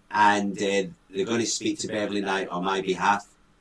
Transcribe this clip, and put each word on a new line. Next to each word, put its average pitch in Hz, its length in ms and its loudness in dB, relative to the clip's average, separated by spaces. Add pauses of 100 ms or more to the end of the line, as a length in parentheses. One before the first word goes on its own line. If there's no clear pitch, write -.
(120)
And, 101 500 4
uh, 98 220 2 (260)
they're 95 160 -2
gonna 113 200 0
speak 107 340 -2
to - 80 -6
Beverly 104 340 -2
Knight 98 280 -2
on 92 140 -4
my 95 180 2
behalf. 92 440 0 (360)